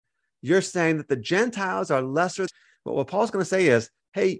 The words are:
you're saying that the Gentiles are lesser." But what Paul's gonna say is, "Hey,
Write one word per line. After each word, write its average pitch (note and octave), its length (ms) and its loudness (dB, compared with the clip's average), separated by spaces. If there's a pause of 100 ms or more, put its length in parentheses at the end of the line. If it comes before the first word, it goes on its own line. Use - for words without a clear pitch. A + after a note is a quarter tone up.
(420)
you're F3 200 2
saying E3 360 0
that C#3+ 100 -10
the C3+ 80 0
Gentiles F#3+ 760 -2
are C3 120 2
lesser." E3 440 -2 (380)
But A#2+ 100 -6
what C3+ 140 -2
Paul's G#3+ 240 0
gonna F#3+ 120 -2
say F#3+ 220 2
is, A#2 240 4 (220)
"Hey, G3 280 0